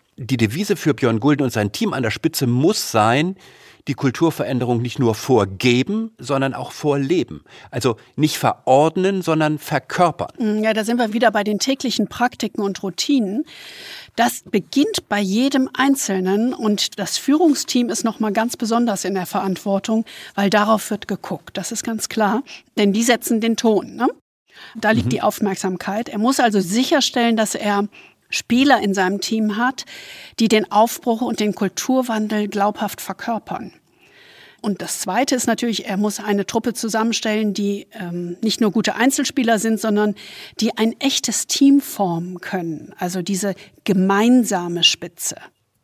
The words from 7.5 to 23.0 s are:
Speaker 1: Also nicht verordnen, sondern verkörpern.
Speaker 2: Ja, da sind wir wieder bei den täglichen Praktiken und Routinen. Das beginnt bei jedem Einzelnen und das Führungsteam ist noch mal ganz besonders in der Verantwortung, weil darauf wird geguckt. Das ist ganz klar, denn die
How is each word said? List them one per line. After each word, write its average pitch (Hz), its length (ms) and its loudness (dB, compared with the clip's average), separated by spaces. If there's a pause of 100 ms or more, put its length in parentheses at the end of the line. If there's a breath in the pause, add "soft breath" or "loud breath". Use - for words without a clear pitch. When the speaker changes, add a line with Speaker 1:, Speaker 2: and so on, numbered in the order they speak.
Speaker 1:
Also 120 280 -2 (180 soft breath)
nicht 147 220 0
verordnen, 160 840 2
sondern 156 380 0
verkörpern. 208 1040 -2
Speaker 2:
Ja, 220 100 2
da 214 100 -2
sind 233 140 -2
wir 226 160 0
wieder 226 180 4
bei 208 120 0
den 208 160 0
täglichen 247 480 -2
Praktiken - 540 -4
und 202 200 -4
Routinen. 214 640 0 (720 loud breath)
Das - 280 0
beginnt 277 640 0
bei 208 120 -2
jedem 262 580 0
Einzelnen 220 800 0
und 208 440 -2
das - 200 -4
Führungsteam 277 720 2
ist 226 140 -4
noch 226 160 -2
mal 214 140 0
ganz 226 240 -2
besonders 226 480 0
in 185 80 -2
der 185 140 -2
Verantwortung, 196 760 0 (300 loud breath)
weil 202 160 2
darauf 208 400 2
wird 202 180 -6
geguckt. - 480 -8
Das 190 160 -8
ist 226 120 -8
ganz 226 260 -6
klar, 214 320 2 (340 loud breath)
denn 202 160 4
die 214 120 2